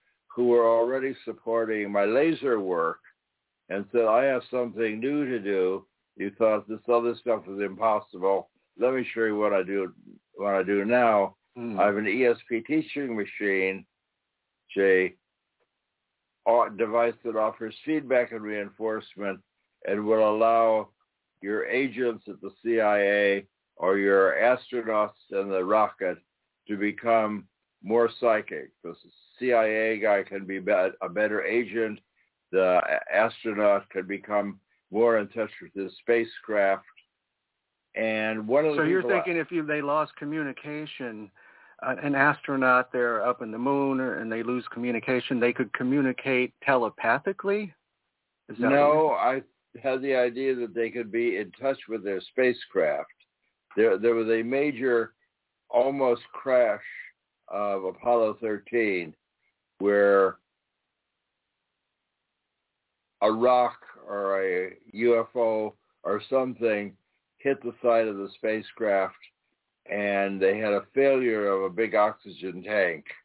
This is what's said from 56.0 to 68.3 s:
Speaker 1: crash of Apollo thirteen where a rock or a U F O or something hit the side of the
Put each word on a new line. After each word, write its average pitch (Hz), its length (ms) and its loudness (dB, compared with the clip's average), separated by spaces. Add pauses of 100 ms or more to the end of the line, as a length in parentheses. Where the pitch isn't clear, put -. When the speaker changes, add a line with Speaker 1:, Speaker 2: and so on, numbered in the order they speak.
Speaker 1:
crash 123 500 2 (640)
of 98 360 -4
Apollo 110 560 0
thirteen 101 720 -2 (640)
where 98 600 4 (2750)
a 107 100 4
rock 120 460 2 (320)
or 98 340 -2
a 92 300 -2 (200)
U 117 280 2
F 117 60 -2 (100)
O 110 380 -2 (280)
or 104 280 -4
something 117 640 -2 (400)
hit 135 260 -2
the 120 200 -8
side 113 260 4
of 101 80 -6
the 98 200 -8